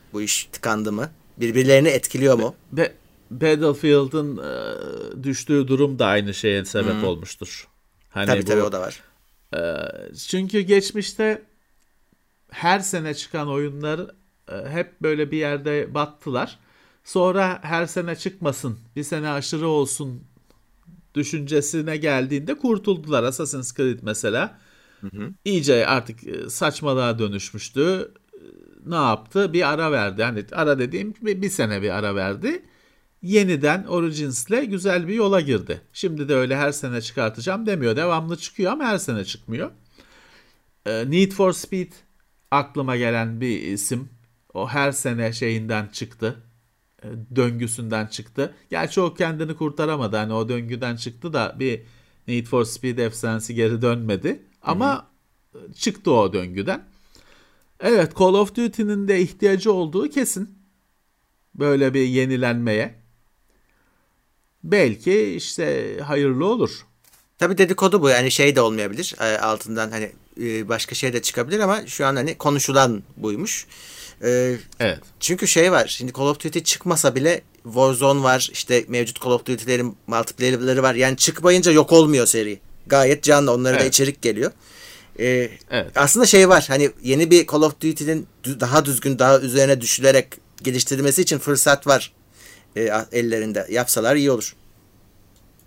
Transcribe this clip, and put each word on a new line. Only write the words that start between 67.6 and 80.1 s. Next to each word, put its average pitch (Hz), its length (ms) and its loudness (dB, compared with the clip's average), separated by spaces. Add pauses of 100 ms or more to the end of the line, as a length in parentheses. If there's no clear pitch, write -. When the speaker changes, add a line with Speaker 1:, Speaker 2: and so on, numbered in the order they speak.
Speaker 1:
bu. 139 80 6
Yani 127 220 4
şey 143 240 4
de 131 60 4
olmayabilir. 110 600 -2
E, 107 180 0
altından 110 520 -4
hani, 107 200 -6 (300)
e, 110 280 -4
başka 113 260 -4
şey 127 180 -2
de 120 80 -2
çıkabilir 147 380 -2
ama 208 280 0
şu - 180 -4
an 135 100 0
hani 135 220 -2
konuşulan 135 680 2 (140)
buymuş. 107 500 -6 (560)
E, 123 340 2 (220)
Speaker 2:
Evet. 95 200 0 (200)
Speaker 1:
çünkü 180 280 -2
şey 175 240 6
var. 120 160 4
Şimdi 123 260 -8
Call 131 140 -2
of 147 160 -2
Duty 160 160 -4
çıkmasa 156 560 0
bile 151 260 0 (220)
Warzone 135 600 4
var. 127 300 4
İşte - 340 0
mevcut 120 360 -4
Call 127 80 0
of 123 140 0
Duty'lerin 123 520 -2 (100)
multiplayer'ları 127 760 0